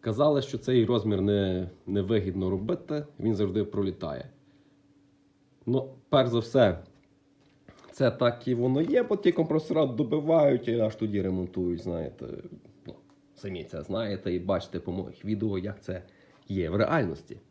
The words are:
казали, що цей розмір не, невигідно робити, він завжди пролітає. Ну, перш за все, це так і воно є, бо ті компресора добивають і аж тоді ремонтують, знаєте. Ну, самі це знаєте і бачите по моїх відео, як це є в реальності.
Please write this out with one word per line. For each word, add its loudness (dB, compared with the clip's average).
казали, 2
що -8
цей 4
розмір 0
не, 0
невигідно -2
робити, -4
він 0
завжди 0
пролітає. -6
Ну, -2
перш 4
за 2
все, 4
це 2
так 0
і 2
воно 2
є, 2
бо 0
ті 4
компресора 2
добивають 2
і 0
аж 0
тоді -2
ремонтують, -2
знаєте. -6
Ну, -16
самі -10
це -10
знаєте -4
і -2
бачите -2
по -8
моїх -8
відео, -2
як -8
це -10
є -2
в -2
реальності. 0